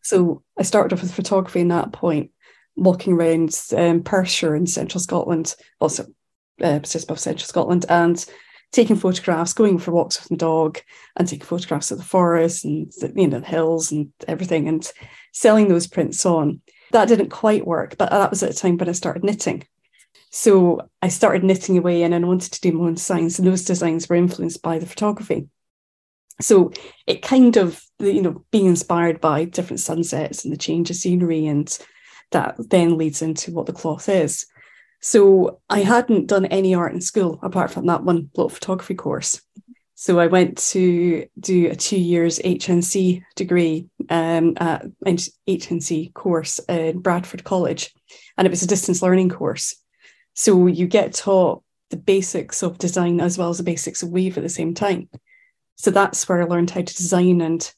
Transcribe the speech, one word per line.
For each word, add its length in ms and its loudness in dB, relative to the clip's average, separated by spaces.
So 400 0
I 60 -2
started 280 2
off 100 -4
with 120 -8
photography 460 -2
in 80 2
that 240 -2
point, 400 -4
walking 380 2
around, 440 2
um, 260 2
Perthshire 540 0
in 100 0
central 340 -6
Scotland, 540 -4
also, 260 -2
uh, 200 0
just 240 -8
above 160 -10
central 260 -6
Scotland, 420 0
and 360 2
taking 240 4
photographs, 560 -2
going 260 4
for 140 -4
walks 280 -2
with 120 -8
my 40 -2
dog 440 0
and 120 0
taking 180 -12
photographs 460 -6
of 60 -8
the 60 -14
forest 600 0
and 260 -6
the, 140 -8
you 140 2
know, 100 -2
the 80 -12
hills 460 -2
and 200 -6
everything, 400 -4
and 240 -4
selling 360 4
those 180 2
prints 400 -4
on. 340 0
That 160 4
didn't 240 4
quite 380 0
work, 300 -4
but 120 0
that 200 2
was 120 -4
at 80 -2
a 40 -10
time 240 0
when 100 -2
I 40 -4
started 300 -6
knitting. 400 -4
So 560 4
I 60 0
started 360 2
knitting 340 2
away, 240 2
and 120 2
I 40 0
wanted 340 0
to 80 -12
do 120 2
my 140 0
own 80 0
designs, 440 -4
and 80 2
those 180 2
designs 440 -2
were 80 2
influenced 440 -2
by 200 -4
the 60 -8
photography. 640 -4
So 320 4
it 140 -2
kind 380 6
of, 240 0
you 240 0
know, 280 -4
being 160 4
inspired 540 0
by 240 2
different 360 -6
sunsets 640 -6
and 80 -6
the 60 -6
change 320 -4
of 60 -8
scenery, 500 0
and 300 -2
that 260 -2
then 260 4
leads 260 -4
into 300 -6
what 140 -6
the 60 -8
cloth 360 -6
is. 380 0
So 680 4
I 120 0
hadn't 460 2
done 200 2
any 280 2
art 200 -2
in 60 -6
school 420 -2
apart 280 -2
from 160 -6
that 180 0
one 300 0
little 160 0
photography 440 -6
course. 460 -6
So 220 2
I 100 4
went 280 4
to 580 2
do 320 2
a 40 -6
two 260 -2
years 420 2
H 280 -2
N 100 4
C 420 0
degree, 500 0
um, 500 2
at 260 -2
an 140 2
H 240 -4
N 100 -4
C 340 -6
course 440 -4
in 320 -4
Bradford 440 -4
College, 480 -4
and 80 4
it 40 4
was 120 -4
a 40 -4
distance 360 0
learning 280 4
course. 440 -6
So 340 4
you 180 0
get 260 2
taught 500 2
the 80 -8
basics 640 -2
of 160 -6
design 420 0
as 160 -2
well 140 -2
as 80 -6
the 60 -8
basics 380 -6
of 80 -8
weave 280 -2
at 40 -6
the 60 -6
same 240 -6
time. 380 -4
So 140 2
that's 380 0
where 140 2
I 20 2
learned 260 0
how 120 -6
to 120 -10
design 460 2
and 380 -4